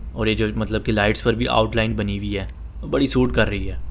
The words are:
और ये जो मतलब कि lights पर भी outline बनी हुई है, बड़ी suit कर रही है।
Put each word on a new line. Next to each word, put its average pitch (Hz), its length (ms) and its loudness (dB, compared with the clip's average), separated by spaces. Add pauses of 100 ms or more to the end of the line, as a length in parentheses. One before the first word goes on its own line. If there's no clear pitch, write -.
(160)
और 110 120 0
ये 110 80 4
जो 107 200 0
मतलब 107 280 -2
कि 117 80 0
lights 107 300 2
पर 117 140 2
भी 117 120 0
outline 110 480 2
बनी 101 220 -2
हुई 101 160 -4
है, 98 140 -4 (360)
बड़ी 139 240 0
suit 127 280 2
कर 107 120 4
रही 98 200 -2
है। 92 120 -4 (120)